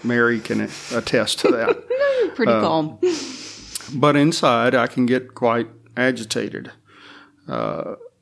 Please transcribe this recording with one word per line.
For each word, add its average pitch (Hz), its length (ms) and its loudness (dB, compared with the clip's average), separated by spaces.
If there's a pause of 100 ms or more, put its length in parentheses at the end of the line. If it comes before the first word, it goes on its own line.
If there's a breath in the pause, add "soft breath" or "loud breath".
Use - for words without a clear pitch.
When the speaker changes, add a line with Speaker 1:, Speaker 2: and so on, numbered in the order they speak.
Speaker 1:
Mary 120 380 2
can 110 220 -2
attest - 760 -2
to - 120 4
that. - 380 0
Speaker 2:
<laughs> 494 100 -2
No, 539 260 2
you're - 80 -6
pretty 233 180 2
Speaker 1:
Uh, 220 80 4
Speaker 2:
calm. 160 380 0 (960 loud breath)
Speaker 1:
but 143 220 4
inside, 131 580 4
I 120 140 4
can 127 180 0
get 127 280 -2
quite 117 340 0 (280)
agitated. 117 760 -4 (760 loud breath)
Uh, - 480 -4 (280)